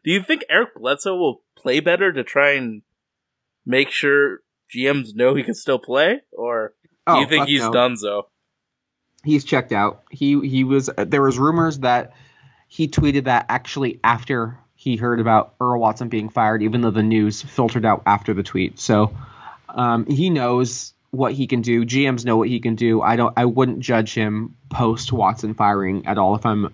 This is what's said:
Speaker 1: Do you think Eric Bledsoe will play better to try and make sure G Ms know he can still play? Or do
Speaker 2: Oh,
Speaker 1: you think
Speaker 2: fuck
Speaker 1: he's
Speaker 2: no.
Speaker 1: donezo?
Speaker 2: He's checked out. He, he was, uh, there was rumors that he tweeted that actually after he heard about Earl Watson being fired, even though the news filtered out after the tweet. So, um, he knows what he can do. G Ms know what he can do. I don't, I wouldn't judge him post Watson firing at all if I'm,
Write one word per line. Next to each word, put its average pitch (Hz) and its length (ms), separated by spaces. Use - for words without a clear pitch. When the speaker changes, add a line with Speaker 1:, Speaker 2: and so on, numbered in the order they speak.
Speaker 1:
Do 156 80
you 190 100
think 311 260
Eric 214 280
Bledsoe 143 400
will 160 260
play 131 240
better 175 320
to 135 100
try 143 300
and 117 300
make 131 240
sure 143 500
G 127 220
Ms 127 240
know 123 200
he 143 80
can - 120
still 131 240
play? 156 420
Or 113 500
do - 60
Speaker 2:
Oh, 160 120
Speaker 1:
you 147 60
think 147 160
Speaker 2:
fuck 139 60
Speaker 1:
he's 143 140
Speaker 2:
no. 113 80
Speaker 1:
donezo? 113 520
Speaker 2:
He's 147 200
checked 131 280
out. 104 380
He, 143 360
he 131 180
was, 131 240
uh, - 180
there 143 160
was 131 160
rumors 160 420
that 123 320
he 160 200
tweeted 143 360
that 123 240
actually 127 540
after 120 560
he 123 220
heard 120 240
about 110 400
Earl 123 200
Watson 113 280
being 110 220
fired, 110 320
even 110 180
though 117 100
the 107 120
news 107 400
filtered 120 420
out 104 220
after 104 260
the 98 100
tweet. - 380
So, 107 340
um, 120 380
he 151 240
knows 123 640
what 127 240
he 135 120
can 123 140
do. 117 240
G 135 260
Ms 120 140
know 117 140
what 113 100
he 123 120
can 113 160
do. 113 260
I 117 140
don't, 117 200
I 120 80
wouldn't 123 360
judge 117 340
him 110 420
post 113 420
Watson 104 400
firing 101 540
at 104 100
all 98 180
if 104 120
I'm, 104 280